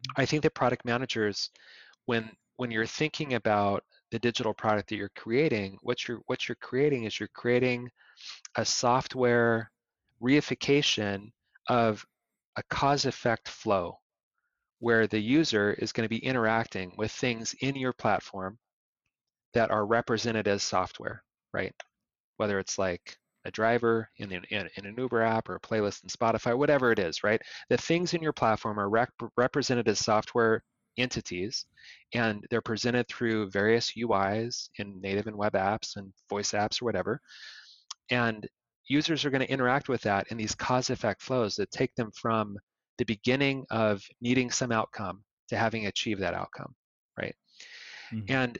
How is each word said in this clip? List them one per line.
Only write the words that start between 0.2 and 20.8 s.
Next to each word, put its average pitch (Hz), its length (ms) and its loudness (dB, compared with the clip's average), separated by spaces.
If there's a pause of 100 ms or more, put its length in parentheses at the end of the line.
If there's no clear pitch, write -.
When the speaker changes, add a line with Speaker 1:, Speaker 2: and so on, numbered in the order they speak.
Speaker 1:
think 151 160 0
that 156 120 4
product 123 300 2
managers, 120 680 0 (540)
when, 113 260 -2 (260)
when 123 140 -4
you're 113 160 0
thinking 151 480 -2
about 101 500 2 (260)
the 117 80 -4
digital 110 360 0
product 107 340 0
that 107 80 -4
you're 98 200 -6
creating, 113 680 -2
what - 240 -2
you're, 117 200 -6
what - 220 -4
you're 123 120 -6
creating 131 440 0
is 104 140 -6
you're 104 160 -6
creating 123 540 0 (680)
a 113 80 0
software 120 1040 2 (520)
reification 120 1080 2 (380)
of 113 360 2 (520)
a 107 140 -4
cause-effect 139 800 0
flow 92 500 -2 (800)
where 113 280 4
the 107 120 0
user 110 560 4
is - 180 -4
gonna 113 160 -2
be 113 160 -4
interacting 113 720 0
with 107 140 -4
things 113 500 -4
in 135 160 -2
your 127 160 -2
platform 98 640 -4 (920)
that 113 180 2
are 107 160 2
represented 113 600 2
as 101 140 2
software, - 600 -2 (300)